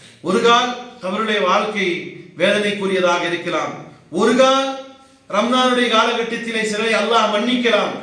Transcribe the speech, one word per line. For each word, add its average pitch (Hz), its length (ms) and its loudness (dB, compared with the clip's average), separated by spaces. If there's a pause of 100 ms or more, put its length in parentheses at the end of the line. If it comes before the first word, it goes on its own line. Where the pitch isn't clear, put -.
(220)
ஒரு 196 200 0
கால் 240 340 4 (260)
கபரிலே 208 400 -2
வாழ்க்கை 190 720 -2 (220)
வேதனைக்குரியதாக 190 880 0
இருக்கலாம், 160 480 -4 (360)
ஒரு 233 260 2
கால் 269 420 2 (500)
ரம்ஜானுடைய 247 600 2
காலகட்டத்திலே 226 760 -2
சிலரை 214 300 -2
அல்லாஹ் 220 380 2
மன்னிக்கலாம், 226 640 0 (100)